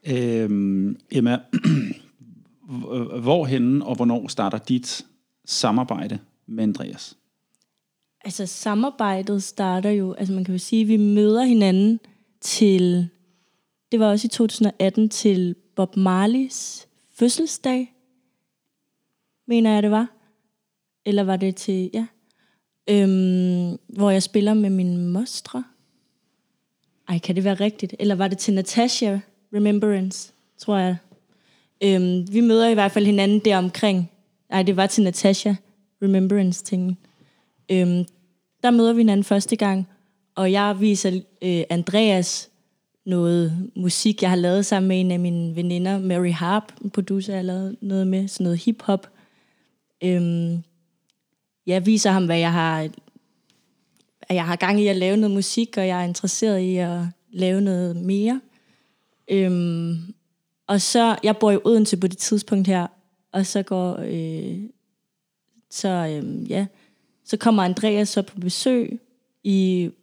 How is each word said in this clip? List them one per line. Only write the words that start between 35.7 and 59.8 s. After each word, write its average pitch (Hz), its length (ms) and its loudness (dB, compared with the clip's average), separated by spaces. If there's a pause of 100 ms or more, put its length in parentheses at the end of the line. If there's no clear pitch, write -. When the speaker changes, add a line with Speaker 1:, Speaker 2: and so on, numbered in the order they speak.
Speaker 2:
Remembrance-tingen. 185 960 0 (760)
Øhm, 175 340 2 (580)
der 247 80 4
møder 233 220 4
vi 233 60 0
hinanden 202 240 4
første 202 320 0
gang, 190 320 -2 (480)
og 190 160 0
jeg 202 280 0
viser, 196 420 0 (200)
øh, 175 280 -2
Andreas 185 800 0 (560)
noget 175 720 0
musik, 185 460 -2
jeg 185 80 2
har 180 80 2
lavet 180 280 2
sammen 190 220 0
med 185 120 2
en 185 120 0
af 175 80 -2
mine 170 360 -2
veninder, 180 440 -2
Mary 180 320 0
Harp, 175 420 -2 (100)
en 202 60 -6
producer, 196 440 -4
jeg 190 60 -4
har 180 60 -6
lavet 190 360 -6
noget 190 260 -2
med, 190 200 0
sådan - 160 -6
noget 170 160 0
hip-hop. 196 500 -2 (920)
Øhm, 170 600 0 (1040)
jeg 180 200 0
viser 208 260 2
ham, 185 140 2
hvad 170 140 0
jeg 170 120 2
har, 165 300 0 (1500)
at 185 80 0
jeg 170 100 0
har 175 100 -2
gang 202 260 2
i 208 60 4
at 196 80 2
lave 185 220 2
noget 214 180 2
musik, 214 420 -2
og 190 100 0
jeg 180 140 -2
er - 60 -4
interesseret 196 520 -2
i 185 180 0
at 175 220 -2 (320)
lave 185 300 0
noget 180 340 0
mere. 202 460 -2 (880)
Øhm, 175 680 0 (680)